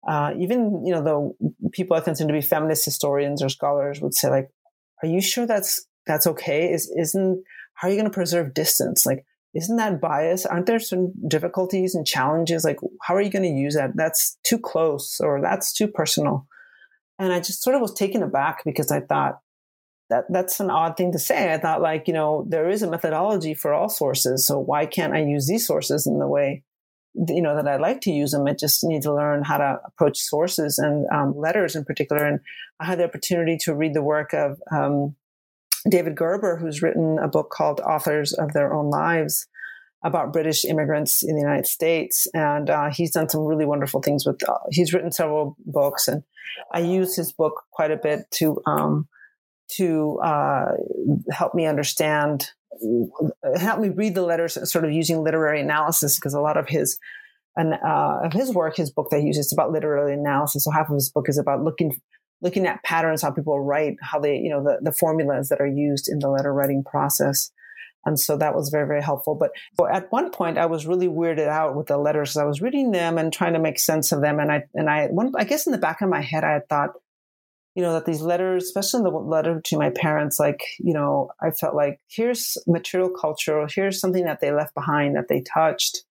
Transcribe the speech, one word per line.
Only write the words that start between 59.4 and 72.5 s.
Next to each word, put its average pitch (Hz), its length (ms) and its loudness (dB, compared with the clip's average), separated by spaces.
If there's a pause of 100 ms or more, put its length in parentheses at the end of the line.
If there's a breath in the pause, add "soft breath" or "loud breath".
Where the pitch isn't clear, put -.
it's - 60 -2
about - 180 2
literary 147 440 0
analysis. 143 500 0
So 151 80 0
half 156 160 2
of 147 60 0
his 135 140 0
book 143 200 -2
is 143 100 2
about 139 240 0
looking, 156 380 -2 (420 soft breath)
looking 180 240 0
at - 160 -4
patterns, 160 400 0
how 147 80 0
people 143 300 0
write, 143 400 0
how 147 180 0
they, 143 200 4
you - 120 0
know, 143 140 0
the, 143 160 4
the 151 120 0
formulas 143 580 2
that - 100 2
are 143 80 2
used 143 400 0
in 151 100 -2
the 139 100 0
letter 139 240 2
writing 139 300 2
process. 143 720 0 (540 loud breath)
And 151 120 0
so 147 200 0
that 151 160 2
was 143 160 -2
very, 147 160 0
very 147 160 0
helpful. 143 320 -2
But, - 160 0 (260 loud breath)
but - 180 4
at 185 160 -2
one 349 200 0
point, 165 260 -2
I 165 80 2
was 165 220 -2
really 180 200 2
weirded 160 420 0
out 151 280 0
with 151 120 -4
the 143 100 2
letters. 147 360 0
I 147 100 2
was 147 180 0